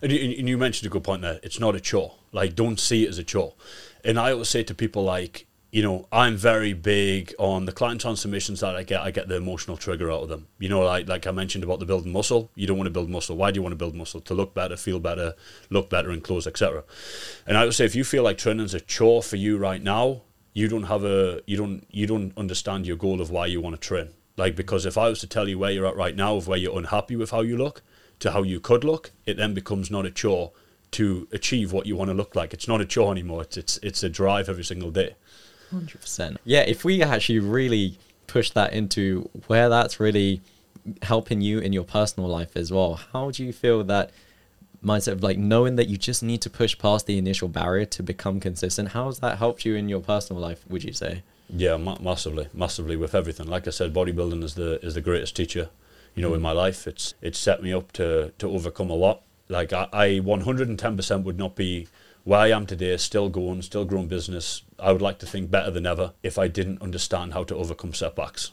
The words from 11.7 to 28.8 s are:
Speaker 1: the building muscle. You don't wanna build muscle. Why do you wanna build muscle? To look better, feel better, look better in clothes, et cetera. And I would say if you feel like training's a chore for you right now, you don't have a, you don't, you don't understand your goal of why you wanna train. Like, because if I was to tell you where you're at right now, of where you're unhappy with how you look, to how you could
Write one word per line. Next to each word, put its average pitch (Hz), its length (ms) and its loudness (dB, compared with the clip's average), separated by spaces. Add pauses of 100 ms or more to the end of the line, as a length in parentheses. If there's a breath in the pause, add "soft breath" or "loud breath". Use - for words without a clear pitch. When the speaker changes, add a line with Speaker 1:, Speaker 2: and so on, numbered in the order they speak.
Speaker 1:
the 92 80 -8
building 90 240 0
muscle. 113 420 2
You 98 140 -4
don't 95 100 2
wanna 95 140 -2
build 85 180 -2
muscle. 87 260 -6
Why 95 140 2
do 98 80 0
you 95 60 0
wanna 90 120 -6
build 80 200 -6
muscle? 85 260 -12
To - 140 -6
look 95 180 0
better, 90 240 -4
feel 92 220 -4
better, 85 340 -4 (380 loud breath)
look 98 180 2
better 87 220 0
in 82 100 -6
clothes, 87 240 -4
et - 140 -6
cetera. 78 240 0 (640 loud breath)
And 104 100 4
I 117 80 8
would 117 80 2
say 127 120 4
if 104 100 2
you 127 80 2
feel 135 180 2
like 104 160 4
training's 107 380 0
a 87 40 -4
chore 117 440 4
for - 140 -4
you 104 200 2
right 95 240 0
now, 117 400 2 (320)
you 104 140 2
don't 110 160 -2
have 98 200 0
a, 95 440 2
you 98 100 0
don't, 101 320 -4
you 101 160 -2
don't 104 320 -2
understand 98 480 -4
your 87 120 -4
goal 95 220 0
of 80 120 -4
why 87 160 -2
you 90 120 -2
wanna 82 180 -6
train. 82 320 -6 (280)
Like, 92 180 2
because 92 300 -2
if 90 100 -4
I 113 140 4
was 107 120 -2
to 101 60 -10
tell 104 200 -2
you 95 100 -4
where 98 140 0
you're 95 160 0
at 92 80 -2
right 90 200 -2
now, 101 200 2
of 90 120 -4
where 92 100 2
you're 92 200 -2
unhappy 104 380 -2
with 113 160 -4
how 113 100 2
you 117 160 0
look, 139 240 -4 (380 soft breath)
to 98 120 0
how 98 120 2
you 92 160 -2
could 120 240 4